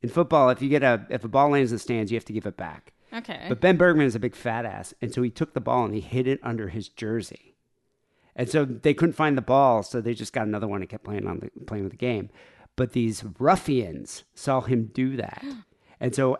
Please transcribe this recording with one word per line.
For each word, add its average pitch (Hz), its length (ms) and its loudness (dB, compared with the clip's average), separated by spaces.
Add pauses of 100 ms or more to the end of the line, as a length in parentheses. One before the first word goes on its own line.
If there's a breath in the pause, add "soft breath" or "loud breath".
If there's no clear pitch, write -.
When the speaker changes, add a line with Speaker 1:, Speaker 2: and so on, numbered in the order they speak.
Speaker 1:
In 120 80 -4
football, 147 400 4
if 127 100 0
you 139 80 -2
get 143 140 2
a, 117 280 2
if 123 140 -6
a 117 40 -6
ball 139 220 4
lands 135 220 4
in 117 40 -2
the 101 40 -4
stands, 110 320 -2
you 117 40 -2
have 110 100 -4
to 110 60 -12
give 107 140 -6
it 98 100 -8
back. - 360 -14 (220)
Speaker 2:
Okay. 226 340 -12
Speaker 1:
But 120 120 -4
Ben 180 160 6
Bergman 160 300 6
is 113 80 0
a 113 60 -4
big 120 160 -4
fat 117 300 -4
ass, 95 340 -12
and 117 120 -6
so 123 100 -2
he 120 80 -2
took - 240 -6
the 135 60 -4
ball 123 240 0
and 104 100 -4
he 107 60 -4
hid 127 260 -2
it 135 160 0
under 113 260 -6
his 98 200 -8
jersey. - 680 -8 (800)
And 123 160 -4
so 151 160 2
they 127 260 2
couldn't 160 220 2
find 147 240 2
the 120 40 -4
ball, 127 400 6
so 120 180 -6
they 117 120 -2
just 110 220 -8
got 113 120 -2
another 107 220 -2
one 98 140 -4
and 92 80 -12
kept 110 140 -14
playing 101 220 -6
on 90 140 -6
the, 104 100 -12 (140)
playing 101 200 -6
with 95 80 -6
the - 40 -18
game. 110 320 -4 (480 soft breath)
But 127 160 0
these 113 320 -2 (140)
ruffians 127 840 0 (100)
saw 131 260 0
him 117 320 0
do 131 240 -2
that. 104 320 -8
Speaker 2:
<gasps> 277 60 -10 (440 soft breath)
Speaker 1:
And 123 160 -2
so 131 260 2